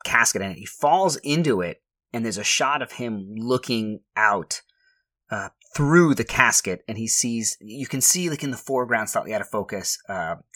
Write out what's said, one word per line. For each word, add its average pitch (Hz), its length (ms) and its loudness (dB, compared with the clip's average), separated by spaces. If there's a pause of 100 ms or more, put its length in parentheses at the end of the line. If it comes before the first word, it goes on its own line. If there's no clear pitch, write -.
casket 113 360 2
in 98 100 -6
it. 90 80 -12
He 104 60 -16
falls 165 520 2
into 143 440 2
it, 87 200 -6 (320)
and 113 100 -4
there's 107 140 -4
a 104 60 -8
shot 143 380 0
of 123 120 -10
him 107 440 -8
looking 113 600 -2 (160)
out, 104 460 0 (680)
uh, 98 200 -8 (260)
through 151 400 6
the 113 80 0
casket, 107 640 2
and 107 100 -8
he 113 100 -6
sees, 117 520 -2
you 117 260 -12
can 135 160 -6
see, 180 280 2
like, 147 120 -4
in 143 100 -4
the 117 60 -6
foreground, 120 520 0
slightly - 240 -2
out 104 80 0
of - 80 -10
focus, 98 500 -4 (100)
uh, 87 260 -4 (200)